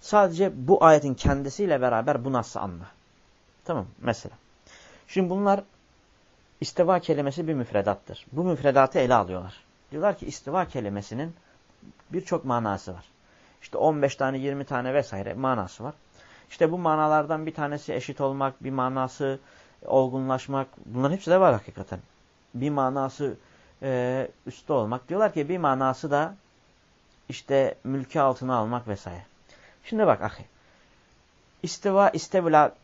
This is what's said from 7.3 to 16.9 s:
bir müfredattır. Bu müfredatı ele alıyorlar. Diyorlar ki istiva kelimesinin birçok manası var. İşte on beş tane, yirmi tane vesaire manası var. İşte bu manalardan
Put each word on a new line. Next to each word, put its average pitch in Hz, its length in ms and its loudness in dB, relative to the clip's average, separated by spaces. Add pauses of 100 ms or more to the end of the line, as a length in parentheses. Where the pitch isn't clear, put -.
bir 160 60 -2
müfredattır. 104 800 -4
Bu 156 120 -4
müfredatı 139 540 2
ele 127 160 4
alıyorlar. 92 500 -2 (260)
Diyorlar 170 280 -2
ki - 80 -14
istiva 160 380 -4
kelimesinin 113 680 -8 (760)
birçok 165 320 -4
manası 107 500 -2
var. 87 100 -18 (580)
İşte - 160 -8
on 147 240 2
beş 139 140 2
tane, 135 220 -2
yirmi 139 260 -6
tane 131 300 -4
vesaire 107 400 -4
manası 117 500 -4
var. 147 100 -10 (560)
İşte 160 220 2
bu 175 60 -4
manalardan 156 680 2